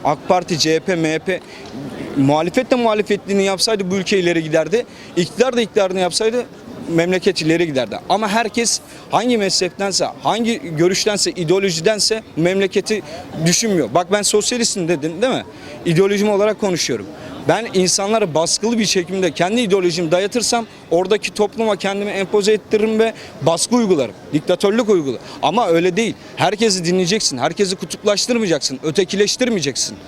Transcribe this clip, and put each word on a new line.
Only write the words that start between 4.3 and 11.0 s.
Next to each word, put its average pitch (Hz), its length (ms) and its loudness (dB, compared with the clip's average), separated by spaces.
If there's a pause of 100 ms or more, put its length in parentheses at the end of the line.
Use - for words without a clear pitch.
giderdi. 160 440 0 (300)
İktidar 240 400 0
da 240 40 4
iktidarını 190 400 0
yapsaydı 220 440 0 (440)
memleket 175 540 2
ileri 165 240 2
giderdi. 123 320 -2 (100)
Ama 202 200 2
herkes 226 520 0 (300)
hangi 226 280 2
meslektense, 185 680 -2 (160)
hangi 202 540 -2
görüştense, 185 540 2